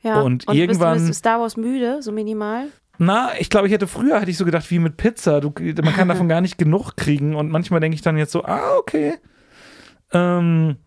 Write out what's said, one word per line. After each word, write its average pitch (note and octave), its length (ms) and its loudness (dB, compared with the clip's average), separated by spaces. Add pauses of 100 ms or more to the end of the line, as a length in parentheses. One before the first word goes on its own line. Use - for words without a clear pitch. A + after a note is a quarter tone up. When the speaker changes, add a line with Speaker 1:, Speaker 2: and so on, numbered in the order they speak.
Speaker 1:
Ja, A3 200 2
Speaker 2:
Und B2+ 260 0
Speaker 1:
und - 80 2
Speaker 2:
irgendwann E3+ 380 4
Speaker 1:
bist E3 120 2
du, E3 40 2
bist D#3 80 -2
du - 20 -8
Star A#3 220 2
Wars A3+ 160 -4
müde, B3 440 -2
so A3 120 -8
minimal? G#3+ 540 -4 (300)
Speaker 2:
Na, G#3+ 400 2
ich - 120 -6
glaube, G3+ 180 2
ich G3 60 2
hätte G3 140 0
früher, A#3+ 340 0
hatte F#3 100 -4
ich D#3+ 60 -4
so F#3 80 0
gedacht, E3 260 0
wie F3 80 2
mit E3 160 0
Pizza, E3 460 0
du, D3 100 -4 (320)
man D#3 100 2
kann F#3 140 2
davon F3 220 0
Speaker 1:
<laughs> - 0 -
Speaker 2:
gar E3 100 2
nicht F3+ 180 -2
genug F3 380 0
kriegen D3 400 -2
und D3+ 140 -4
manchmal E3 320 0
denke D#3+ 140 0
ich D#3 60 -10
dann D#3+ 160 0
jetzt D3+ 140 -2
so, - 140 -2
„Ah, - 320 0
okay.“ D#4 380 -2 (960)
Ähm E3+ 720 2